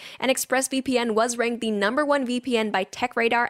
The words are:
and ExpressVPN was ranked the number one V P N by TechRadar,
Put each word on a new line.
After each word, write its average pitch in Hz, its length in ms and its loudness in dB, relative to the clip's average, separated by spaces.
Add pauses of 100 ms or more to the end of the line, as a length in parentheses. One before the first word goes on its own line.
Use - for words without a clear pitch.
(180)
and 240 120 0
ExpressVPN 254 800 0
was 233 260 2
ranked 233 240 -2
the 220 80 0
number 214 340 2
one 285 220 2
V 247 140 -2
P 240 180 0
N 220 120 0
by 190 140 0
TechRadar, 233 640 0